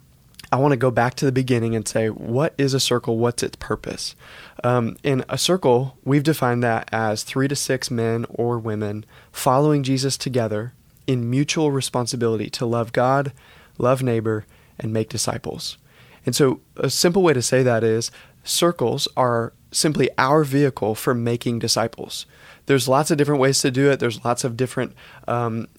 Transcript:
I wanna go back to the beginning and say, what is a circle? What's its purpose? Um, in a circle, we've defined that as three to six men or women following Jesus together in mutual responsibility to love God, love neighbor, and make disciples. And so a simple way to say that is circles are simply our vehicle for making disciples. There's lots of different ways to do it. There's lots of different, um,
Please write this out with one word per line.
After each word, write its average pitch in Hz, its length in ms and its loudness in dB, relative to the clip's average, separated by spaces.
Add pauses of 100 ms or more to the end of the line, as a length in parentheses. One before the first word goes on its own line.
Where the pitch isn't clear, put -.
(520)
I 127 60 2
wanna 143 180 4
go 127 160 2
back 120 240 0
to 151 100 -2
the 135 60 2
beginning 123 420 0
and 110 140 -4
say, 113 220 0
what 123 480 -2
is 139 160 0
a 131 80 0
circle? 117 360 0
What's 120 260 0
its - 120 -6
purpose? - 580 -8 (480)
Um, 123 420 0
in 131 260 0
a 131 80 -4
circle, 135 680 2
we've 143 180 2
defined 123 420 0
that 113 280 0
as 110 320 -2
three 135 240 -2
to 139 80 -4
six - 340 -4
men 117 380 -2
or 120 320 -2
women 107 460 -4 (260)
following 143 520 2
Jesus 131 340 0
together 117 560 -4 (340)
in 120 220 -2
mutual 147 400 0
responsibility 117 800 -2
to - 160 -6
love 117 260 -2
God, 135 400 2 (460)
love 127 240 2
neighbor, 113 420 0 (360)
and 110 120 -6
make 110 160 0
disciples. - 680 -6 (480)
And 123 100 0
so 131 260 2 (160)
a 139 120 -2
simple 180 320 2
way 165 120 6
to 127 100 2
say 131 180 2
that 117 220 2
is 113 260 0 (340)
circles 143 720 0
are 120 380 0 (180)
simply 147 460 0
our 147 260 4
vehicle 131 520 0
for - 180 -2
making 117 460 -2
disciples. - 680 -4 (400)
There's 131 220 2
lots 139 240 2
of 147 80 2
different 143 200 2
ways 135 220 4
to 143 80 2
do 139 220 4
it. 131 80 0
There's 113 260 -4
lots 120 180 0
of 117 140 -4
different, 123 360 -2 (340)
um, 117 400 -2 (120)